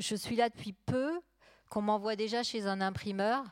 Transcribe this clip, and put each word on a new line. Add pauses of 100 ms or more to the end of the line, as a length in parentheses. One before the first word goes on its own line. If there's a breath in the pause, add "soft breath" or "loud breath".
je
suis
là
depuis
peu, (500 soft breath)
qu'on
m'envoie
déjà
chez
un
imprimeur.